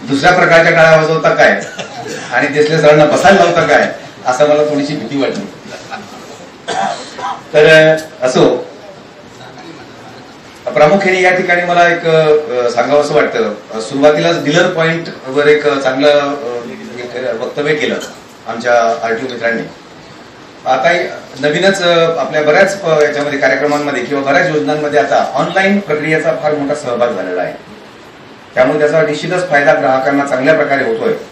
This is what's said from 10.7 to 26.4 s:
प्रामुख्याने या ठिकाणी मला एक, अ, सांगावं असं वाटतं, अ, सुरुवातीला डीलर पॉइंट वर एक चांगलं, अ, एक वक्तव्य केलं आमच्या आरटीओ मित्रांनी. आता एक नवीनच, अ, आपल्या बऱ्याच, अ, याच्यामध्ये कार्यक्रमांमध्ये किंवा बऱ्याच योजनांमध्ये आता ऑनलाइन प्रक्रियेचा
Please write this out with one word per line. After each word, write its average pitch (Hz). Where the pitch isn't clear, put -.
प्रामुख्याने 185
या 180
ठिकाणी 175
मला 175
एक, 165
अ, 151
सांगावं 131
असं 147
वाटतं, 113
अ, 110
सुरुवातीला 151
डीलर 165
पॉइंट 165
वर 143
एक 147
चांगलं, 139
अ, 120
एक 120
वक्तव्य 147
केलं 107
आमच्या 117
आरटीओ 120
मित्रांनी. 117
आता 135
एक 170
नवीनच, 175
अ, 165
आपल्या 151
बऱ्याच, 180
अ, 156
याच्यामध्ये 143
कार्यक्रमांमध्ये 135
किंवा 139
बऱ्याच 151
योजनांमध्ये 147
आता -
ऑनलाइन 190
प्रक्रियेचा 151